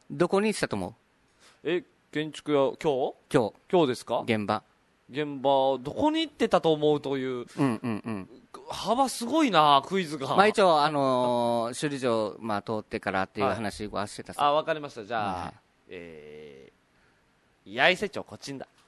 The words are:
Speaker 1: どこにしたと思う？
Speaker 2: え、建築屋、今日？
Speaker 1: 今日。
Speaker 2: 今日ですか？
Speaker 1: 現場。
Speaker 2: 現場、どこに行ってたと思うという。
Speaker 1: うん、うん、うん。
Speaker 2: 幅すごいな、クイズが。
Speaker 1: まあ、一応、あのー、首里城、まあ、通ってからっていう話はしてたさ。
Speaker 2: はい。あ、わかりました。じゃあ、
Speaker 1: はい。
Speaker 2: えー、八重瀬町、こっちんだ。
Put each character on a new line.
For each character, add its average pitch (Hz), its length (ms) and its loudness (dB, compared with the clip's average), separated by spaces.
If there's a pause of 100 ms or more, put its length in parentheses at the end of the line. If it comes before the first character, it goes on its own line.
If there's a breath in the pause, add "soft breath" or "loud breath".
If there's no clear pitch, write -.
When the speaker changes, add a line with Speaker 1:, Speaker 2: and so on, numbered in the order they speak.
Speaker 1:
ど 156 200 0
こ 196 100 2
に 214 140 0
し - 80 -8
た 139 80 -2
と 107 80 -4
思 95 180 -6 (680 soft breath)
う？ - 60 -6
Speaker 2:
え、 165 140 -2 (300)
建 151 180 -6
築 - 220 -4
屋、 139 180 4 (100)
今 143 300 0
日？ - 40 -20 (180)
Speaker 1:
今 117 160 2
日。 - 40 -10 (160)
Speaker 2:
今 180 120 4
日 151 60 4
で 123 80 0
す - 100 -12
か？ 120 200 -2
Speaker 1:
現 107 200 0
場。 107 180 -2 (460)
Speaker 2:
現 143 320 -6
場、 135 360 4
ど 127 140 -10
こ 294 180 0
に 320 120 0
行 320 80 -4
っ - 40 -20
て 233 140 0
た 185 140 2
と 160 100 2
思 151 220 2
う 147 80 -2
と 139 160 -4
い 131 80 -4
う。 131 40 -4
Speaker 1:
う 123 120 -6
ん、 120 60 -14 (100)
う 156 60 0
ん、 120 200 0
う 127 60 -4 (220)
ん。 95 180 -8 (400)
Speaker 2:
幅 240 400 0
す - 160 -8
ご 294 180 2
い 247 80 2
な、 147 340 6
ク 190 140 -2
イ 180 60 -2
ズ 151 120 -6
が。 135 200 0
Speaker 1:
ま 190 60 8
あ、 208 40 6
一 214 140 2
応、 165 200 6
あ 147 80 4
の 123 840 2
ー、 123 60 -10
首 143 200 -4
里 - 0 -
城、 113 400 0
ま 110 180 -4
あ、 101 40 -4
通 113 180 -6
っ 104 40 -8
て - 180 -8
か 101 100 -2
ら 95 120 0
っ 95 40 -2
て - 140 -10
い - 20 2
う 135 40 2
話 107 400 -6
は 95 200 -4
し - 80 -16
て 113 80 -14
た 110 100 -16
さ。 - 80 -6
Speaker 2:
は 147 60 4
い。 147 40 4
あ、 - 20 2
わ 151 100 2
か 156 100 -4
り 156 60 -6
ま 147 100 -12
し - 40 -18
た。 113 100 -12
じ 101 100 -8
ゃ 113 60 -2
あ、 101 140 -2
Speaker 1:
は 85 160 -8
い。 - 40 -14 (360)
Speaker 2:
え 76 840 -18 (960 soft breath)
ー、 98 100 -10
八 147 120 6
重 185 80 4
瀬 208 120 -6
町、 98 140 -8
こ - 120 -16
っ - 20 -16
ち - 160 -12
ん 135 40 -10
だ。 - 100 -14 (200)